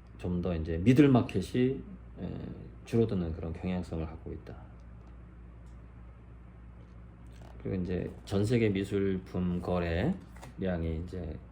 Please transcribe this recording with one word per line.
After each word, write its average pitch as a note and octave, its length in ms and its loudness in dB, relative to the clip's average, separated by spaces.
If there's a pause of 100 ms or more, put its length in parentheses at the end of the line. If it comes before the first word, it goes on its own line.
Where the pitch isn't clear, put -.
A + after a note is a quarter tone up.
(160)
좀 F2+ 240 -2
더 F2 160 0
이제 D#2+ 220 0
미들마켓이, B2+ 1040 6 (360)
에, F2 120 -4 (560)
줄어드는 G2+ 480 4
그런 E2 180 -4
경향성을 E2+ 540 -4
갖고 D#2 260 -8
있다. - 240 -10 (3000)
그리고 G2 200 -2
이제 F2+ 280 0 (140)
전 G2+ 180 2
세계 A2+ 280 6
미술품 F#2+ 880 2
거래량이 F2 1400 0
이제 F2 340 -6 (140)